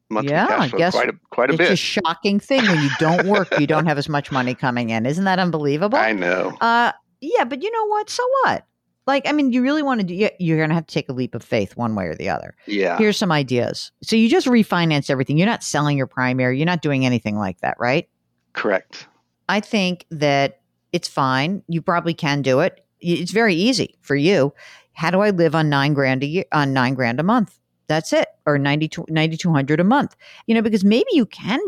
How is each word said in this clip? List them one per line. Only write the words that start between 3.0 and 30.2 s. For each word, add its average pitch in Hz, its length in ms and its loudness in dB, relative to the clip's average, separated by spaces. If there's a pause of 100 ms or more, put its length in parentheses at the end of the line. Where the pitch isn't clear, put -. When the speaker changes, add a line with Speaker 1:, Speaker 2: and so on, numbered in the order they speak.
Speaker 2:
work, 196 220 0 (120)
you 147 60 2
don't 156 200 0
Speaker 1:
<laughs> 165 40 2
Speaker 2:
have 143 80 0
as 143 100 -4
much 147 240 -4
money 127 220 -2
coming 120 340 -2
in. 113 160 -2
Isn't 156 200 -2
that 190 140 2
unbelievable? 160 600 0
Speaker 1:
I 220 140 2
know. 185 500 -2
Speaker 2:
Uh, 233 300 2 (280)
yeah, 349 240 0
but 254 180 -6
you 403 80 -4
know 453 140 -2
what? 427 240 -2
So 494 180 -4 (180)
what? - 200 -2 (420)
Like, 269 220 0
I 277 40 0
mean, 285 200 0
you 254 80 0
really 285 220 0
wanna 254 220 -2
do, 175 100 -6
you, 202 240 0
you're 160 200 0
gonna 156 140 0
have 165 140 -2
to - 80 -18
take 147 160 -4
a - 20 -8
leap 123 220 -6
of 117 100 -10
faith 107 320 -2
one 117 180 -4
way 95 120 -4
or 78 80 -6
the 90 160 -6
other. 50 240 -6 (120)
Speaker 1:
Yeah. - 300 -2
Speaker 2:
Here's 214 220 2
some 190 120 0
ideas. 127 640 -2 (100)
So - 140 -2
you 226 140 4
just 339 160 4
refinance 175 640 2
everything. 135 260 0
You're 175 100 4
not 233 160 -2
selling 147 360 0
your 131 80 -2
primary. 127 500 -2
You're 143 80 0
not 175 160 0
doing 139 240 0
anything 117 320 0
like 98 240 -6
that, - 180 -4
right? 127 300 -2 (460)
Speaker 1:
Correct. - 540 -4 (400)
Speaker 2:
I 196 120 0
think 185 500 -4
that 143 500 0 (320)
it's 170 160 -4
fine. 139 600 -2
You 165 140 -4
probably 170 320 -2
can 143 260 -2
do 131 200 2
it. 165 200 -2 (220)
Y-, 170 180 0
it's 180 120 -6
very 214 220 2
easy 185 460 0
for - 160 -4
you. 143 380 2 (380)
How 160 180 -4
do 185 120 2
I 208 80 4
live 170 260 2
on 160 120 2
nine 143 240 2
grand 131 300 0
a 143 40 -2
year, 165 260 -4
on 143 200 0
nine 131 220 2
grand 123 240 -2
a 151 60 -2
month? 214 340 0 (300)
That's 156 240 -2
it. 302 160 2 (180)
Or 147 120 2
ninety-two, 151 500 -2
ninety-two 160 440 0
hundred 147 280 2
a 175 40 2
month, 233 300 2 (320)